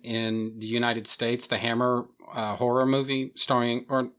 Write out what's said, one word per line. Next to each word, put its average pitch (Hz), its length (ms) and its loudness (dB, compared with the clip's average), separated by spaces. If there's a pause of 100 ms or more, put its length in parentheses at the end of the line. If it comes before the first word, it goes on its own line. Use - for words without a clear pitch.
in 113 560 -2
the 107 80 -8
United 117 400 0
States, 120 400 -2
the 117 100 0
Hammer, 120 500 2 (280)
uh, 104 220 -4
horror 123 280 4
movie 135 520 0
starring, 120 520 0
or 131 300 0